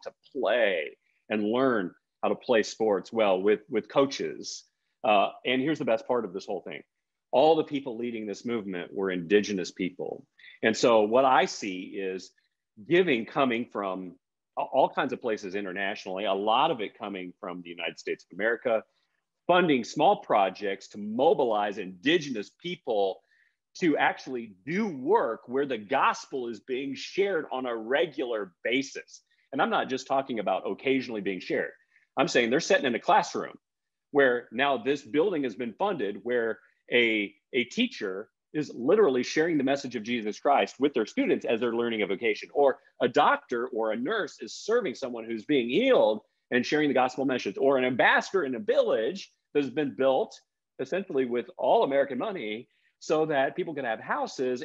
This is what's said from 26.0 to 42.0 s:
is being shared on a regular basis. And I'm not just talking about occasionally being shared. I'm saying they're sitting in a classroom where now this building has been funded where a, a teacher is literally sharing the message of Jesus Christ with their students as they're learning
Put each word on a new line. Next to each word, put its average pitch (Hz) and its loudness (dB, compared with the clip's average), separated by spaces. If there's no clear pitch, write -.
is 110 -10
being 135 -6
shared 180 -2
on 127 -4
a 120 -4
regular 120 -2
basis. - -4
And 135 -2
I'm 233 0
not 151 -2
just 127 -6
talking 135 -2
about 95 -2
occasionally 123 -2
being 92 -4
shared. 110 -4
I'm 135 2
saying 120 2
they're 143 2
sitting - 2
in 120 0
a 104 -4
classroom 123 0
where 123 4
now 135 0
this 135 -2
building 147 0
has 117 -4
been 117 -8
funded 104 -4
where 113 -2
a, 110 2
a 123 0
teacher 107 -4
is 147 -6
literally 143 4
sharing 156 0
the 135 0
message 135 -2
of 107 -6
Jesus 107 -4
Christ 123 2
with 143 2
their 107 2
students 220 0
as 117 0
they're 117 -2
learning 117 -2